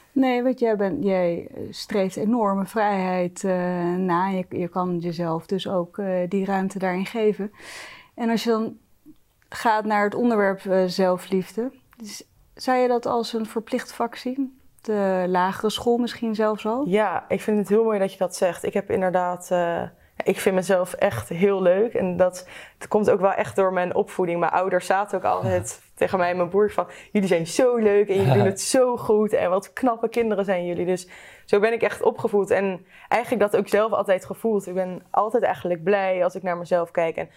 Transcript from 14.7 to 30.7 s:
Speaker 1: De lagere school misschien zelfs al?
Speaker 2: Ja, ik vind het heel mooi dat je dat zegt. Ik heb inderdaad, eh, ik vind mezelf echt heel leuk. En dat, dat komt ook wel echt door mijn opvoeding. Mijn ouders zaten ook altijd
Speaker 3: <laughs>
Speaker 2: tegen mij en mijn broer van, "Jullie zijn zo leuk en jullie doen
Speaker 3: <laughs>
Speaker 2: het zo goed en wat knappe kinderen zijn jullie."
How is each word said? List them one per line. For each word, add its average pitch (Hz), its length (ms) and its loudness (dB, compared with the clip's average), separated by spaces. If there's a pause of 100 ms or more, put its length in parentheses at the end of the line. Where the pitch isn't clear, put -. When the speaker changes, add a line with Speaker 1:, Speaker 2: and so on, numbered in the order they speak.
Speaker 1:
De 196 480 0
lagere 185 420 0
school 240 280 0
misschien 226 360 -2
zelfs 214 320 -2
al? 240 200 -2
Speaker 2:
Ja, 190 420 0
ik 190 120 0
vind 214 180 0
het 202 100 -2
heel 220 160 4
mooi 220 140 2
dat 196 140 0
je - 60 -20
dat 180 180 -2
zegt. 175 280 0
Ik - 100 -2
heb 202 160 -2
inderdaad, 180 600 0
eh, 175 320 0 (420)
ik - 160 0
vind 196 140 0
mezelf 185 380 2
echt 185 360 -2
heel 190 340 2
leuk. 190 320 4
En 185 220 0
dat, 185 320 0 (300)
dat - 100 -16
komt 208 220 2
ook 196 100 4
wel 190 120 4
echt - 240 -2
door 190 160 2
mijn 180 220 0
opvoeding. 175 460 0
Mijn 170 120 0
ouders 180 340 0
zaten 196 320 0
ook - 60 -6
altijd - 580 -2
Speaker 3:
<laughs> - 120 -20
Speaker 2:
tegen - 240 0
mij 175 120 2
en 180 60 -2
mijn 175 120 0
broer 202 220 2
van, 180 160 -2 (260)
"Jullie 196 160 2
zijn 170 180 2
zo 247 300 2
leuk 208 320 4
en 190 60 0
jullie 196 180 4
doen 202 200 6
Speaker 3:
<laughs> - 20 -2
Speaker 2:
het - 60 -10
zo 254 360 2
goed 214 360 2
en 180 180 0
wat 190 220 -2
knappe 233 360 0
kinderen 220 360 0
zijn 180 220 -2
jullie." 175 200 -2